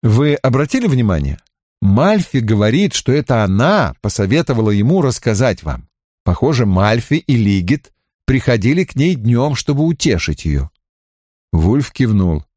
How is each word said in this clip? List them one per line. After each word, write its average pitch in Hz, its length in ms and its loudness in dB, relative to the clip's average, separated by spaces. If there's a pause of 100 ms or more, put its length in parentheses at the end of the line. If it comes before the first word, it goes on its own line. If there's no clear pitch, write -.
Вы 131 320 2
обратили 139 520 -2
внимание?» 98 520 0 (440)
Мальфи 151 540 2
говорит, 113 580 0
что - 160 -4
это 127 320 0
она 110 580 0
посоветовала 110 680 0
ему 120 320 2
рассказать 120 640 -2
вам. 62 240 -8 (340)
Похоже, 123 420 0
Мальфи 104 500 0
и 147 220 0
Лигет 101 560 0 (320)
приходили 127 600 0
к - 100 -16
ней 156 220 0
днём, 120 400 0
чтобы 147 280 -2
утешить 127 600 -2
её. 71 260 -2 (800)
Вульф 104 400 0
кивнул. 95 540 0 (120)